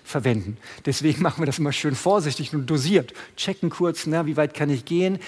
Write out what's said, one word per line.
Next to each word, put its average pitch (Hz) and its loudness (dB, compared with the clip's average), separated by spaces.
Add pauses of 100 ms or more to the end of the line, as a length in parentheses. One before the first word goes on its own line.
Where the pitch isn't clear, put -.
verwenden. 110 -2 (300)
Deswegen 147 0
machen 165 0
wir 156 0
das 139 -2
immer 147 0
schön 135 0
vorsichtig 165 0
und 139 -2
dosiert. 151 2 (240)
Checken 190 -2
kurz, 170 -2
na, 160 0
wie 147 -2
weit 151 2
kann 147 0
ich 131 0
gehen? 185 0